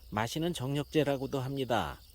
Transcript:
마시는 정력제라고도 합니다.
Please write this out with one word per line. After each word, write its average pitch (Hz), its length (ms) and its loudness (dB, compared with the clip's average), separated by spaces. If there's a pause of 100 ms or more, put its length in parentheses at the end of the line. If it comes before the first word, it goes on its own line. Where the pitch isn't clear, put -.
마시는 156 460 0
정력제라고도 139 880 0
합니다. 123 600 0 (140)